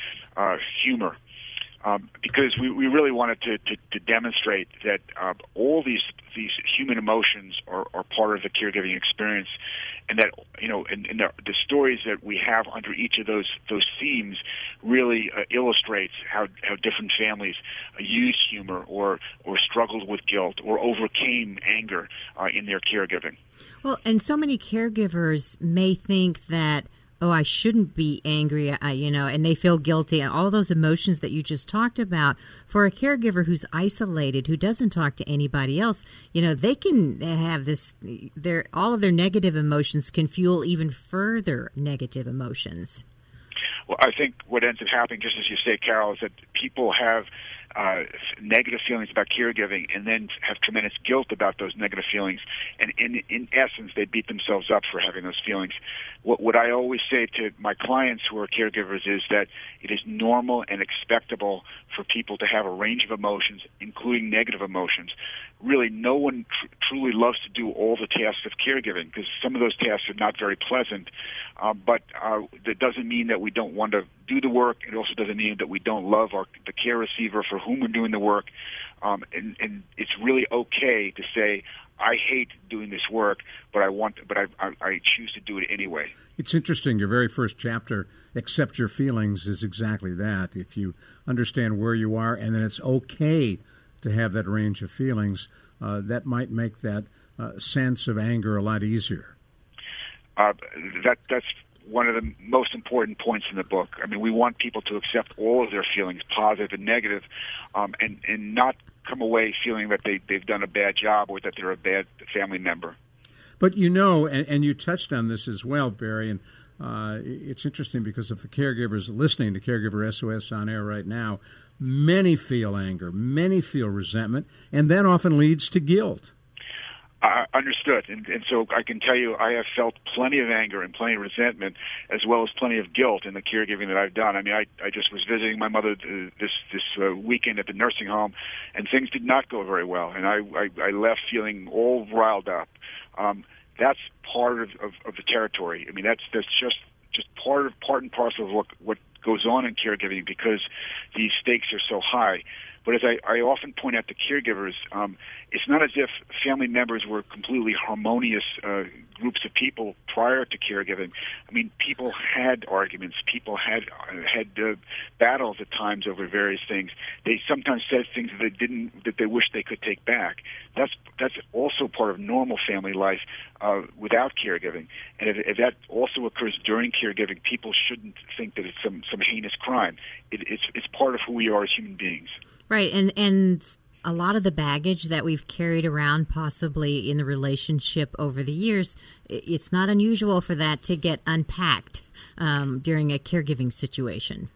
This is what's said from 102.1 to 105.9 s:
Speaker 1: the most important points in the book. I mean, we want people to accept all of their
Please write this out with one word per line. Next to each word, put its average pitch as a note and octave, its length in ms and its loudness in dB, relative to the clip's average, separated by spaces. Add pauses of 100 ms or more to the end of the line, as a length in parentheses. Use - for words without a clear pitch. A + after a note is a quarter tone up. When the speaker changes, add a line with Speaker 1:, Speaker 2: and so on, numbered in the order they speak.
Speaker 1:
the A2+ 240 -4
most A#2+ 340 2
important A2+ 440 -2
points A2 320 4
in G2 80 -8
the F#2+ 60 -4
book. F2+ 260 0 (120)
I F#2+ 40 -4
mean, G#2 160 -4
we A2+ 100 2
want A#2+ 260 4
people A2+ 260 -4
to G#2 120 -4
accept - 420 -2
all A#2 280 4
of A2 60 -6
their G2 220 -2